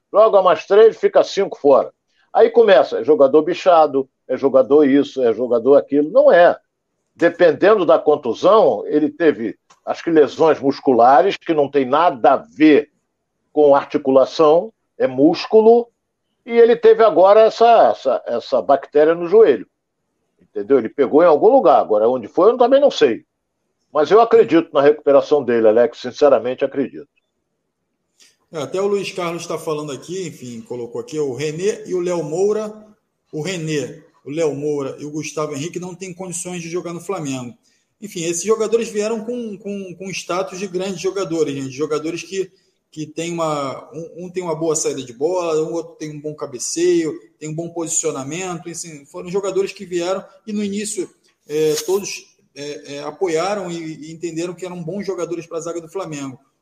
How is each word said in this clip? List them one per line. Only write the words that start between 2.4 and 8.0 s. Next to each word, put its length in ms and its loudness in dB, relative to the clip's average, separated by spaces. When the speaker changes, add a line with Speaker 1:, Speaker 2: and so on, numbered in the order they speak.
Speaker 1:
começa: 500 4
é 40 -6
jogador 380 4
bichado, 680 2
é 80 -4
jogador 480 4
isso, 400 0
é 100 0
jogador 420 2
aquilo. 360 0
Não 200 4
é. 280 4
Dependendo 720 2
da 140 4
contusão, 880 2